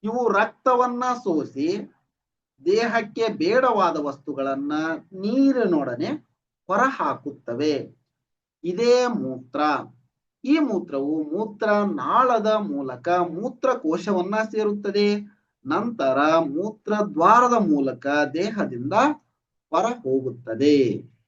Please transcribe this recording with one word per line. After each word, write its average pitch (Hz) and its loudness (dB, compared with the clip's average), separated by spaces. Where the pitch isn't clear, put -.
ಇವು 233 0
ರಕ್ತವನ್ನ 240 0
ಸೋಸಿ 156 -4
ದೇಹಕ್ಕೆ 226 0
ಬೇಡವಾದ 202 2
ವಸ್ತುಗಳನ್ನ 139 -4
ನೀರಿನೊಡನೆ 196 0
ಹೊರಹಾಕುತ್ತವೆ. 147 -2
ಇದೇ 240 2
ಮೂತ್ರ. 135 -6
ಈ 285 2
ಮೂತ್ರವು 156 -2
ಮೂತ್ರನಾಳದ 208 0
ಮೂಲಕ 143 -2
ಮೂತ್ರಕೋಶವನ್ನ 180 -2
ಸೇರುತ್ತದೆ. 208 0
ನಂತರ 156 2
ಮೂತ್ರದ್ವಾರದ 202 2
ಮೂಲಕ 143 0
ದೇಹದಿಂದ 160 -4
ಹೊರ 170 2
ಹೋಗುತ್ತದೆ. 131 0